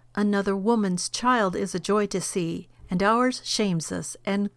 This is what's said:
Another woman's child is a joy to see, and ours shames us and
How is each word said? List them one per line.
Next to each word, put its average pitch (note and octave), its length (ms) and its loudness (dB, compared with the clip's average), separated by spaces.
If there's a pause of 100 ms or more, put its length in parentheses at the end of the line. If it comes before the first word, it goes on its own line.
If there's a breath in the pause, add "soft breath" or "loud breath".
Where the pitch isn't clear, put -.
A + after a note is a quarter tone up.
(140)
Another G3+ 420 2
woman's G3 540 0
child A#3 440 2
is G3 200 -2
a F3+ 40 -2
joy G3+ 280 0
to F#3+ 160 -4
see, E3+ 480 -4 (200 soft breath)
and F#3 120 0
ours A#3+ 420 2
shames F#3 460 0
us F3 240 -6 (120)
and G3+ 300 0